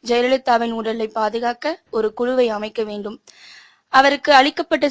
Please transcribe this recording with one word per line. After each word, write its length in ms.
ஜெயலலிதாவின் 680
உடலை 280
பாதுகாக்க 560
ஒரு 120
குழுவை 280
அமைக்க 320
வேண்டும். 280
அவருக்கு 400
அளிக்கப்பட்ட 520